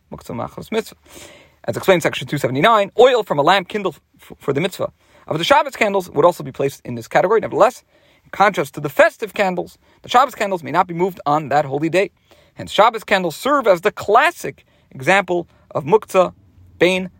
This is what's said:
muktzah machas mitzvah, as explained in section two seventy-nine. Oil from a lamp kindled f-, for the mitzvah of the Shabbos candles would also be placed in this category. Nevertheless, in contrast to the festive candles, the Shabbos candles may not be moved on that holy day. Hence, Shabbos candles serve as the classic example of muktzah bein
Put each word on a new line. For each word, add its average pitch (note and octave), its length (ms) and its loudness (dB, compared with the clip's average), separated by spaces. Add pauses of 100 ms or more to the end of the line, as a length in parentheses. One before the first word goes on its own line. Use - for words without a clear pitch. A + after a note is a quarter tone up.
(120)
muktzah - 240 -14
machas - 360 -12
mitzvah, A3 240 -6 (720)
as - 120 -6
explained F3+ 200 2
in D#3 40 -4
section C#3 260 -6
two D3 120 -6
seventy-nine. F#3 580 0
Oil A#3+ 240 6
from F3+ 160 -4
a C#3+ 60 2
lamp F3+ 240 2
kindled G3 320 -8 (200)
f-, - 200 -20
for C#3 140 -4
the C3+ 80 -4
mitzvah - 300 -6 (360)
of D3+ 100 -4
the E3 60 -6
Shabbos C#4+ 320 2
candles G3 340 -2
would D3 160 2
also F3 160 2
be C#3 100 -12
placed - 320 -6
in A#2+ 120 -10
this A2+ 120 -12
category. F#3 340 0
Nevertheless, E3 420 0 (400)
in - 80 -20
contrast F#3 440 0
to D#3 60 -10
the D3 80 -6
festive C#4 440 0
candles, F#3 440 -4 (240)
the - 80 -16
Shabbos B3+ 260 2
candles G3 280 -4
may B2 80 -10
not F3+ 160 0
be F3+ 60 -10
moved F3+ 320 -4
on D3 240 -2
that D3 160 0
holy D3 240 -4
day. F#3 220 0 (440)
Hence, - 160 -14
Shabbos A3 320 2
candles F3+ 320 -2
serve C4+ 320 -2
as F3 140 4
the G3+ 100 0
classic A#3+ 760 -2 (260)
example F3 560 -2 (240)
of C#3+ 140 -6
muktzah F3+ 480 0 (440)
bein F#3 320 0 (100)